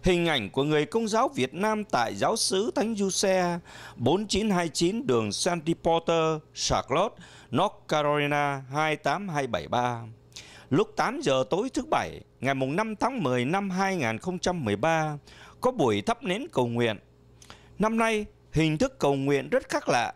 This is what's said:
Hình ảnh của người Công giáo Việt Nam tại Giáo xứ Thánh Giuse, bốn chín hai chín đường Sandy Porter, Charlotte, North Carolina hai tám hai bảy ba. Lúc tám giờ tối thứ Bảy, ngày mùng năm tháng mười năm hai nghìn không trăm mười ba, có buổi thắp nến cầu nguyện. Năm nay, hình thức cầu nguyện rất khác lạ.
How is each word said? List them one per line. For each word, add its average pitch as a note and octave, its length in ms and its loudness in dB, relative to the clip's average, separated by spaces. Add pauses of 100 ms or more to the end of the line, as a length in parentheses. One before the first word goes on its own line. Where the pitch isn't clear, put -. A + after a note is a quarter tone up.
Hình F3 240 4
ảnh B2+ 220 0
của C3+ 140 0
người D3+ 220 2
Công A3+ 220 -2
giáo A3 200 2
Việt C4 260 -2
Nam G#3+ 300 -2
tại A#2 320 0
Giáo C3+ 200 0
xứ A3 400 -2
Thánh A3+ 200 0
Giuse, F#3 640 0 (360)
bốn E3+ 320 2
chín G#3+ 220 0
hai F3 200 2
chín G#3+ 380 0
đường A2 240 2
Sandy E3 420 -2
Porter, E3 640 2 (160)
Charlotte, C#3+ 640 0 (400)
North F#3 180 2 (140)
Carolina D3 760 0 (100)
hai D3+ 220 0
tám E3+ 340 -2
hai D3 180 -2
bảy F2 200 -4
ba. A#2+ 340 -2 (680)
Lúc F#3 260 0
tám G#3+ 280 -2
giờ C3+ 260 2
tối G#3+ 240 -2
thứ D4 180 -2
Bảy, E2+ 280 -2 (200)
ngày C3+ 140 0
mùng C3+ 220 -2
năm G#3+ 200 -2
tháng A#3+ 280 -2
mười B2 220 0
năm F#3+ 240 -2
hai F#3+ 260 -2
nghìn A2+ 220 -2
không F3+ 220 -6
trăm F3+ 260 -2
mười G2+ 100 2
ba, D#3 420 0 (440)
có B3+ 100 2
buổi C3+ 300 2
thắp - 220 -2
nến B3+ 280 -2
cầu B2 160 0
nguyện. A#2 300 0 (840)
Năm A3+ 180 2
nay, A3 280 0 (260)
hình D#3 260 2
thức C4 220 0
cầu C#3+ 160 4
nguyện C#3 340 0
rất B3+ 200 0
khác - 200 -2
lạ. A#2 260 2